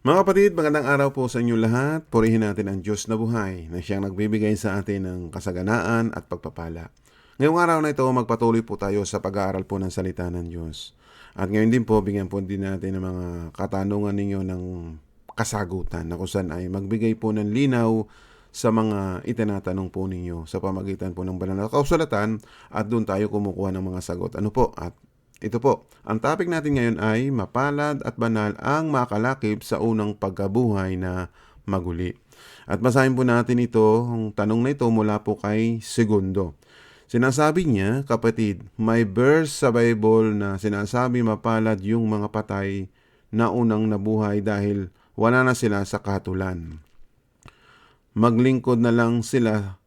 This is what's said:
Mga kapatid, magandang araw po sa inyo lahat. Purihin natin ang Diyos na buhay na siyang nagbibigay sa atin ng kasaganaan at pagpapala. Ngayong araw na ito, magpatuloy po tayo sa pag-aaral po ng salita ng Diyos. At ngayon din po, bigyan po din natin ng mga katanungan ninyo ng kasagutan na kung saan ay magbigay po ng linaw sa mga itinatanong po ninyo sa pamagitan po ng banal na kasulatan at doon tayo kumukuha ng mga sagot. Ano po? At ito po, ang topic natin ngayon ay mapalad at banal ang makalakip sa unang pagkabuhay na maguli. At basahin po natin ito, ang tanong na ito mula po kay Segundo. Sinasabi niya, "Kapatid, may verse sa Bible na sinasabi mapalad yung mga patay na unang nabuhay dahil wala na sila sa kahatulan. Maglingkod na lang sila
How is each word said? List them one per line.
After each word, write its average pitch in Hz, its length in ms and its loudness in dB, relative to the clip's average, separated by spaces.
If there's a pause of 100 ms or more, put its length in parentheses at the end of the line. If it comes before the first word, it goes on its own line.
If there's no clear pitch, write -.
Mga 147 240 4
kapatid, 196 320 6
magandang 151 320 2
araw 139 240 4
po 127 160 -2
sa 120 160 -2
inyo 117 160 2
lahat. 135 480 2
Purihin 113 320 4
natin 101 320 -2
ang 98 80 -4
Diyos 101 240 -4
na 110 160 -2
buhay 98 480 -4
na 87 160 -8
siyang 98 240 -4
nagbibigay 104 480 0
sa 98 240 -2
atin 98 240 -4
ng 90 240 -6
kasaganaan 101 880 -2
at 82 80 -10
pagpapala. 82 640 -10 (480)
Ngayong 160 240 4
araw 170 240 4
na 151 80 0
ito, 131 160 2
magpatuloy 117 560 2
po 104 160 -8
tayo 101 240 0
sa 92 160 -4
pag-aaral 95 480 -2
po 101 80 -4
ng 95 160 -2
salita 92 400 -4
ng 87 160 -6
Diyos. 82 480 -12 (400)
At 95 160 -4
ngayon 107 160 4
din 117 160 2
po, 110 160 4
bigyan 98 320 -2
po 98 80 -2
din 95 240 -4
natin 95 320 -4
ng 92 80 -4
mga 92 220 -6 (260)
katanungan 101 640 -2
ninyo 101 240 -2
ng 92 220 -4 (760)
kasagutan 92 720 -4
na 85 80 -6
kung 92 160 -8
saan 95 160 -2
ay 90 240 -6
magbigay 104 480 -2
po 107 160 -2
ng 104 160 -2
linaw 117 480 2 (480)
sa - 240 0
mga 101 560 0
itinatanong 98 640 -4
po 95 160 -4
ninyo 87 400 -8
sa 98 160 -6
pamagitan 95 480 -6
po 92 160 -6
ng 92 80 -4
banal 95 240 -4
na 107 80 -4
kasulatan 117 720 0 (320)
at 104 160 -4
doon 113 160 0
tayo 98 240 0
kumukuha 98 480 -2
ng 95 80 -4
mga 92 160 -6
sagot. 90 400 -6
Ano 104 80 -2
po? 120 320 0
At 85 160 -10 (440)
ito 113 160 -6
po, 120 320 0 (160)
ang 110 160 -4
topic 160 320 -2
natin 151 240 0
ngayon 117 240 2
ay 113 320 0
mapalad 143 720 -2
at 127 160 -4
banal 110 400 0
ang 156 320 0
makalakip 117 720 -2
sa 92 160 -2
unang 107 320 0
pagkabuhay 98 880 0
na 92 320 -4 (320)
maguli. 90 480 -4 (560)
At 98 160 -2
basahin 131 320 4
po 127 80 2
natin 120 320 4
ito, 113 480 4
ang 113 320 -4
tanong 107 240 2
na 139 160 0
ito 131 160 0
mula 107 320 2
po 104 160 -2
kay 110 400 0
Segundo. 98 800 0 (480)
Sinasabi 151 560 2
niya, 117 400 2
"Kapatid, 113 720 0
may 113 320 2
verse 143 560 2
sa 123 80 4
Bible 110 640 4
na 98 240 -2
sinasabi 117 640 0
mapalad 110 560 0
yung 113 240 0
mga 107 240 0
patay 98 640 -4 (400)
na 113 160 2
unang 110 400 2
nabuhay 104 560 0
dahil 101 480 -2 (240)
wala 117 240 4
na 127 160 4
sila 104 320 0
sa - 160 -4
kahatulan. 92 800 -4 (1300)
Maglingkod 120 640 4
na 117 160 4
lang 117 320 2
sila 107 640 0